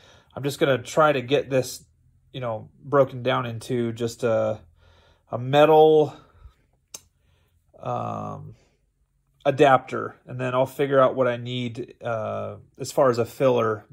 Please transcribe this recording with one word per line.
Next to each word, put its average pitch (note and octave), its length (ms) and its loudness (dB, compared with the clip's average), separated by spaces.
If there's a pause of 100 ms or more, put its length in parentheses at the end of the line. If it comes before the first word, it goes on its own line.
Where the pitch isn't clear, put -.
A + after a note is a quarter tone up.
(360)
I'm C3+ 80 -10
just C#3 160 -6
gonna C#3 180 2
try D3+ 340 2
to C3+ 120 -2
get B2+ 260 -2
this, C3 340 -4 (480)
you C#3 80 -14
know, A2 300 -8 (140)
broken C3+ 400 2
down B2+ 240 -2
into A#2 440 -4
just A#2 320 -6
a, A2 380 0 (680)
a A2+ 60 -6
metal, D3+ 760 4 (1600)
um, G#2+ 760 -10 (920)
adapter, C3 680 2 (100)
and B2+ 140 -12
then B2+ 140 -4
I'll B2+ 140 2
figure C#3 320 0
out C3 160 4
what B2+ 120 0
I A#2+ 100 -4
need, A#2+ 680 -10
uh, G#2 540 -8 (220)
as C3 120 -12
far C#3 180 4
as A#2 80 0
a A#2 80 0
filler. A#2 680 0